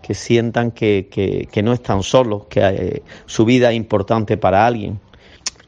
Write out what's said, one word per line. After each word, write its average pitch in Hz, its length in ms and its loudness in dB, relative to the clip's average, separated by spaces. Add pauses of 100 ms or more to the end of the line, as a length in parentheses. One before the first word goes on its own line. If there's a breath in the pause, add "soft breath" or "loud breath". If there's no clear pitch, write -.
que - 120 -8
sientan 117 560 0
que, 104 420 -2
que, 95 400 -4
que 107 120 -2
no 117 100 2
están 117 300 -2
solos, 110 440 0
que, - 140 -2
eh, 98 420 -2 (220 loud breath)
su - 180 0
vida 120 280 4
es 113 40 -2
importante 110 640 -2
para 98 300 2
alguien. 107 320 -4 (680 loud breath)